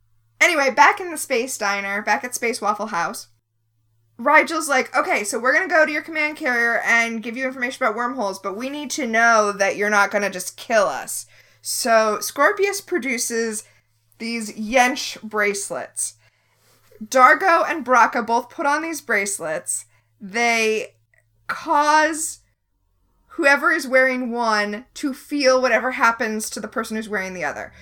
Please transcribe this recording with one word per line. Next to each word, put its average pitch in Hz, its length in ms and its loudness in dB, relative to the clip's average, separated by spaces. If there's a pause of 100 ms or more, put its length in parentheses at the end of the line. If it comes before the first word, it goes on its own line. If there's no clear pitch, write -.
(420)
Anyway, 302 300 2
back 370 280 4
in 359 100 -8
the 311 80 -8
space 262 400 -4
diner, 202 440 -4
back 220 240 -2
at 247 100 -10
Space 240 240 -4
Waffle 214 280 -2
House, 180 400 -6 (880)
Rigel's 311 520 4
like, 254 260 0
"Okay, 294 280 0
so 233 160 -4
we're 254 140 2
gonna 359 140 2
go 320 180 4
to 302 60 -2
your 302 120 -2
command 302 340 -4
carrier 233 440 0
and 233 420 0
give 226 140 -8
you 262 80 -4
information 262 380 -6
about 220 120 0
wormholes, 247 440 -4
but 196 180 -6
we 254 120 -6
need 294 220 -8
to 285 160 -4
know 226 460 4
that 196 240 0
you're 208 120 0
not 202 220 4
gonna 202 180 0
just 185 280 -10
kill 214 280 2
us." - 400 -6 (360)
So 220 580 2
Scorpius 392 600 0
produces 233 840 -4 (560)
these 226 340 -8
Yench 247 720 -2
bracelets. 202 920 -4 (880)
Dargo 302 640 4
and 311 160 -6
Braca 240 400 2
both 233 260 -2
put 320 180 -4
on 294 160 0
these 330 180 -8
bracelets. 202 840 -4 (340)
They 220 760 -2 (520)
cause 302 920 0 (960)
whoever 285 360 4
is 302 160 -2
wearing 254 440 2
one 214 600 0
to 277 220 -4
feel 262 440 2
whatever 240 320 2
happens 233 600 0
to - 80 -10
the 214 80 -10
person 220 280 -8
who's 220 140 -8
wearing 190 240 -6
the 175 120 -6
other. 117 360 -8